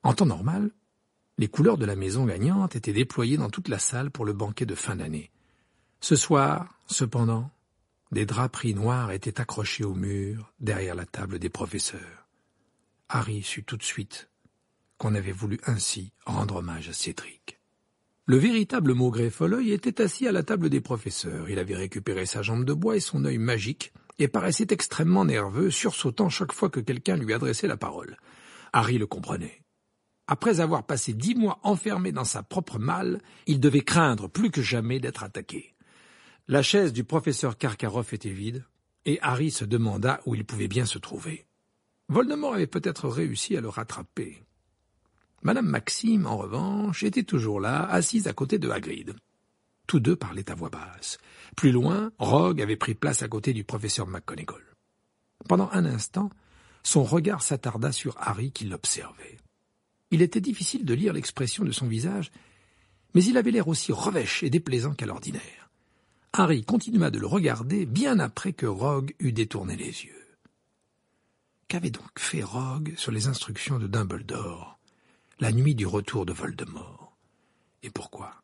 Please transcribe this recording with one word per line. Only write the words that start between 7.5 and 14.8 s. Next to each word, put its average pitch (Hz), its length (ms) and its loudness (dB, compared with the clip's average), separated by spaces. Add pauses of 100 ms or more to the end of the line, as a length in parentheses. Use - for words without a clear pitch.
des 101 140 2
draperies 117 480 0
noires 113 380 0
étaient 98 280 -4
accrochées 110 440 -4
au 98 100 -2
mur 101 640 -4
derrière 98 360 -2
la 87 120 -6
table 95 320 -8
des 87 100 -4
professeurs. - 800 -8 (800)
Harry 107 340 -2
sut - 200 -8
tout - 140 -10
de 107 60 -10
suite - 460 -8 (720)